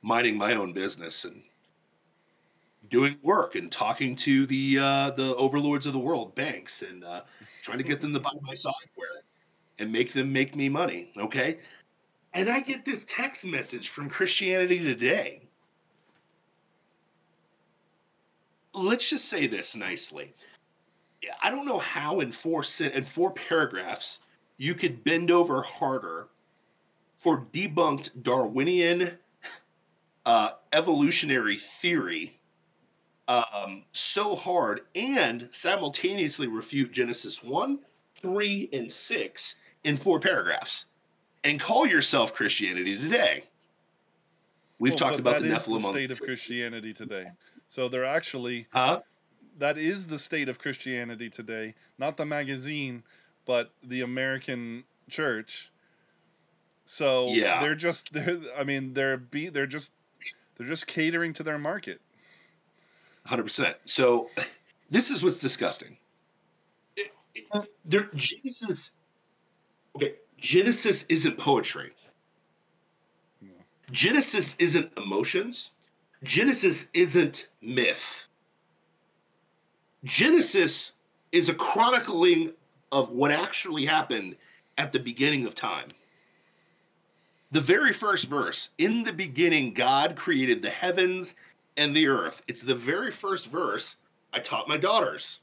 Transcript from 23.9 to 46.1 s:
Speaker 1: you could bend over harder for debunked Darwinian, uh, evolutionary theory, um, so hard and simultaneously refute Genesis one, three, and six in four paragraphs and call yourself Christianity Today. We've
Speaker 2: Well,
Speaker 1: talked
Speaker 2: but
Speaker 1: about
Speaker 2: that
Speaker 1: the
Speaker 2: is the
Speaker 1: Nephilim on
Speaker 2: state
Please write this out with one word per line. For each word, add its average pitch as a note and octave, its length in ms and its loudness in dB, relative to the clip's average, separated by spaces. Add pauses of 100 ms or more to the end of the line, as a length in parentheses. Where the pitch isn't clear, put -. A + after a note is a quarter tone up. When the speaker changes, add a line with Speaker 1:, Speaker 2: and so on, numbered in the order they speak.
Speaker 1:
you D3 160 -2
could E3 300 -2
bend E3+ 280 2
over E3+ 300 6
harder A2 680 -6 (880)
for C#3+ 240 2 (120)
debunked D#3 680 0
Darwinian, E3+ 920 2 (1080)
uh, A2+ 260 6 (200)
evolutionary C#3+ 840 2
theory, F2 840 -4 (880)
um, G#2 640 0
so G3+ 440 0
hard D3 460 0 (140)
and F3 560 0
simultaneously E3+ 960 -2
refute A#2+ 440 -4
Genesis A#2+ 520 -2
one, A3+ 360 -2 (360)
three, G3+ 560 -2
and B2 200 -6
six - 640 -2 (280)
in D3 140 0
four D#3+ 220 4
paragraphs G#2+ 680 0 (580)
and C#3+ 160 2
call A#3 260 4
yourself C#3+ 480 4
Christianity F#2+ 640 -2
Today. C#3+ 460 0 (1400)
We've B2+ 140 2
Speaker 2:
Well, D#3 60 -2
Speaker 1:
talked C#3+ 180 0
Speaker 2:
but - 20 -2
Speaker 1:
about D3 220 2
Speaker 2:
that - 60 0
Speaker 1:
the - 60 0
Speaker 2:
is - 120 -2
the A2 60 -4
Speaker 1:
Nephilim A2 140 -2
on G2 80 -2
Speaker 2:
state C3 180 -4